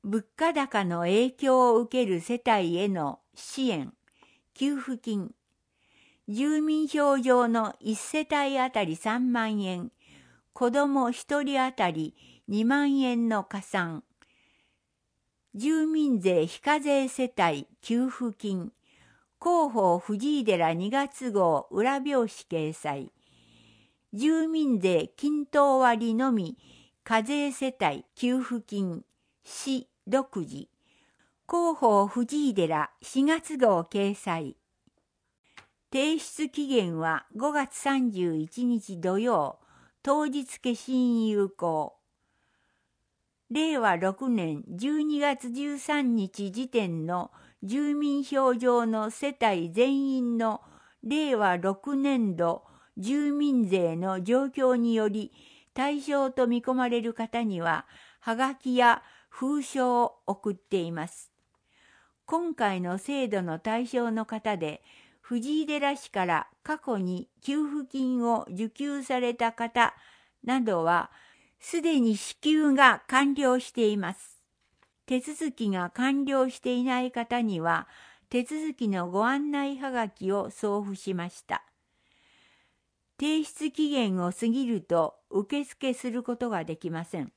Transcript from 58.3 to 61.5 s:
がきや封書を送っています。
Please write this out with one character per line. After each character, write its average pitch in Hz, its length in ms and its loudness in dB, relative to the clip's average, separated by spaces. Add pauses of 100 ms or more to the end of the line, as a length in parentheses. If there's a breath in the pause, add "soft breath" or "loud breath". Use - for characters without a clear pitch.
が 262 180 -2
き 254 220 -2
や 240 260 6 (240 loud breath)
封 277 340 -4
書 247 400 0
を - 240 -2
送 196 280 -4
っ - 20 -4
て - 220 -4
い 170 160 -2
ま 165 160 -6
す。 - 240 -20 (920 soft breath)